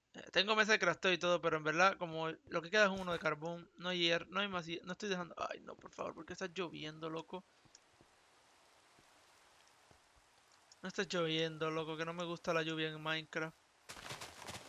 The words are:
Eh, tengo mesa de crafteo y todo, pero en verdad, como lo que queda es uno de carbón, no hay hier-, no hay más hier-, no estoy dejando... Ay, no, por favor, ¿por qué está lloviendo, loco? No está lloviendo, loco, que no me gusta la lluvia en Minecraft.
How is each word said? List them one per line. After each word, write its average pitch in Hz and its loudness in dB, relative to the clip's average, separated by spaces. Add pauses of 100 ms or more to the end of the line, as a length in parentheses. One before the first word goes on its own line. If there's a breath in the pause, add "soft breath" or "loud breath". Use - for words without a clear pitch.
(140)
Eh, - -14
tengo 202 4
mesa 214 6
de 208 6
crafteo 185 4
y 175 4
todo, 175 4
pero 160 2
en 156 -4
verdad, 170 4
como 160 -2
lo - -4
que 165 -8
queda 214 8
es 190 2
uno 180 -2
de 165 0
carbón, 165 -2 (100)
no 175 -6
hay 180 0
hier-, 170 4
no 185 -4
hay 202 0
más 175 -4
hier-, 170 -8
no 180 -8
estoy 202 -4
dejando... 180 -4 (160)
Ay, - -8
no, - -12
por - -18
favor, - -6
¿por 160 -12
qué 180 -10
está 190 -8
lloviendo, 156 -8
loco? 165 -8 (3500)
No 185 -8
está 202 -2
lloviendo, 160 0
loco, 160 -2
que 165 -2
no 165 -4
me 175 -4
gusta 170 -2
la 160 4
lluvia 156 0
en 156 -10
Minecraft. 160 -4 (1120)